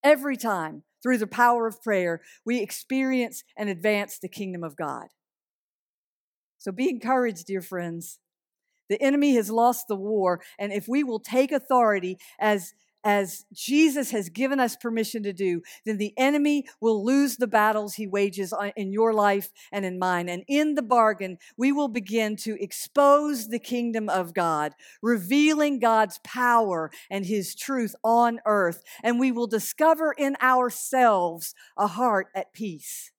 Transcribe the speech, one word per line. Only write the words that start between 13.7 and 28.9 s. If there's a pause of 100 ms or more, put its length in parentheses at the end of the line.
has
given
us
permission
to
do, (240)
then
the
enemy (140)
will
lose
the
battles
he
wages
on,
in
your
life (220)
and
in
mine.
And
in
the
bargain, (200)
we
will
begin
to
expose
the
kingdom
of
God, (280)
revealing
God's
power (180)
and
his
truth
on
earth. (200)